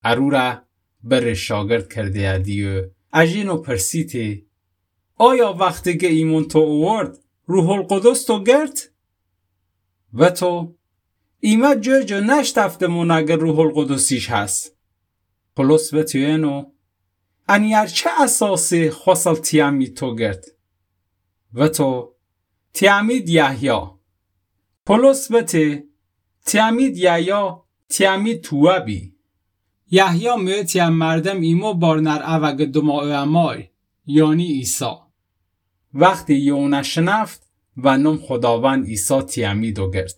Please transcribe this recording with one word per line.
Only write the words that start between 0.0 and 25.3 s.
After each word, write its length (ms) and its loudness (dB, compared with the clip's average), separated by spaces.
ارو 280 0
را 320 -2
بر 320 0
شاگرد 580 -4
کرده 380 -4
ادی 360 -4
و 160 -4
اجینو 440 0
پرسیتی، 880 -6
«آیا 360 4
وقتی 440 -4
که 100 -2
ایمون 380 0
تو 140 0
اوورد، 600 0
روح 240 2
القدس 540 2
تو 180 -2
گرت؟» 480 0
و 160 4
تو، 440 -4
«ایمه 360 4
جو 260 2
جو 180 -4
نشتفتمون 920 0
اگر 260 2
روح 220 0
القدسیش 720 0
هست.» 440 -4
پولس 380 2
و 80 2
تو 160 -4
اینو، 460 -2
«انی 260 2
ار 120 2
چه 240 -4
اساسی 680 0
خواستل 440 0
تیامی 540 0
تو 260 -8
گرت؟» 320 -6
و 160 0
تو، 460 -4
«تیامید 560 2
یحیی.» 520 2
پولس 440 4